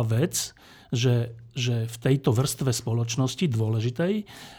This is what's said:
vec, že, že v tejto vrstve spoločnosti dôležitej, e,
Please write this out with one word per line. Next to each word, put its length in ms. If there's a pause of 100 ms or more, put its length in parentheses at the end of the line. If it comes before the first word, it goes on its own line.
vec, 480 (400)
že, 400 (160)
že 400
v 80
tejto 320
vrstve 400
spoločnosti 800
dôležitej, 640
e, 80 (360)